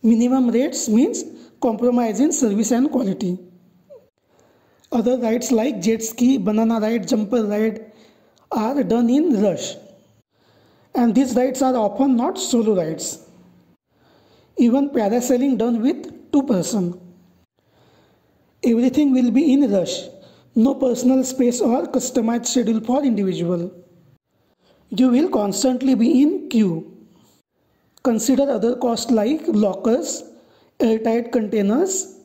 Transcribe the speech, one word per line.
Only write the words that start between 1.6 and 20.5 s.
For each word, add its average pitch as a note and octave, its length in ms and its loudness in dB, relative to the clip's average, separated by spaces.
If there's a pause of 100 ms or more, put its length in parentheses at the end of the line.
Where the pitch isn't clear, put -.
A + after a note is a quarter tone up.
compromise A#3 580 0
in D4+ 140 2
service G#3+ 380 0
and B3+ 200 2
quality. F#3 480 -2 (1500)
Other B3 240 0
rides A#3+ 360 -2
like A3+ 280 0
jet A3 220 0
ski, B3+ 340 0
banana A3 440 0
ride, A3 260 -2
jumper G#3+ 380 -2
ride G#3+ 480 -4 (580)
are B3+ 320 -2
done A3+ 260 0
in C#4 320 2
rush. - 340 -2 (1160)
And A#3 220 2
these B3+ 180 2
rides B3+ 280 0
are C4 160 2
often A#3 400 0
not D4+ 200 -2
solo A3 380 0
rides. - 500 -6 (1300)
Even C4 320 4
parasailing B3 680 0
done A#3 240 0
with - 520 -4
two C#4 100 4
person. F#3 560 -2 (1700)
Everything B3+ 480 2
will B3 180 2
be C4+ 220 2
in C4+ 180 2
rush. - 380 -2 (460)